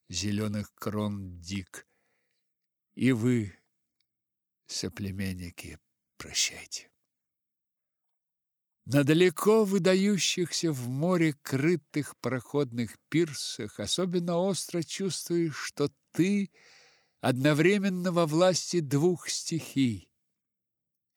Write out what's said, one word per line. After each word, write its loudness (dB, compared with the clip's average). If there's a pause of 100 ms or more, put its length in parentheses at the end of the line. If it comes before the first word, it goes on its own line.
зелёных -4
крон, -6
Дик. -10 (1080)
«И 2
вы, 0 (1080)
соплеменники, -8 (380)
прощайте». -6 (1900)
На 4
далеко 6
выдающихся 2
в -6
море 2
крытых -2
пароходных -4 (100)
пирсах -2
особенно -2
остро -2
чувствуешь, -2
что -2 (220)
ты 0 (680)
одновременно 2
во 2
власти 2
двух 0
стихий. -2 (1080)